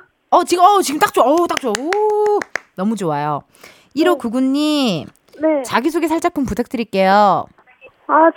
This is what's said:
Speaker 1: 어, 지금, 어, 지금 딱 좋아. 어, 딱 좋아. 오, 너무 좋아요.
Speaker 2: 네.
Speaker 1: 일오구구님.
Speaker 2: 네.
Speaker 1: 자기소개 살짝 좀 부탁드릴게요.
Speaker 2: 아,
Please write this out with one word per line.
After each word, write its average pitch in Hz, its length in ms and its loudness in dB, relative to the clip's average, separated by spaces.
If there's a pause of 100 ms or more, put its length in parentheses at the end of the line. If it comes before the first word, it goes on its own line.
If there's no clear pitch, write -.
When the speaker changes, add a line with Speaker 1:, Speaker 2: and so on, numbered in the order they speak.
(300)
Speaker 1:
어, 339 160 4
지금, 349 180 -2
어, 403 180 6
지금 294 180 -4
딱 403 140 0
좋아. 294 120 4
어, 330 220 2
딱 339 120 -6
좋아. 233 140 -4
오, 415 680 -2 (380)
너무 208 180 -2
좋아요. 151 540 -4
Speaker 2:
네. - 520 -8
Speaker 1:
일오구구님. 262 1040 -2 (340)
Speaker 2:
네. 311 220 0
Speaker 1:
자기소개 285 440 -2
살짝 330 260 -2
좀 277 120 -4
부탁드릴게요. 202 1000 0 (640)
Speaker 2:
아, 320 280 4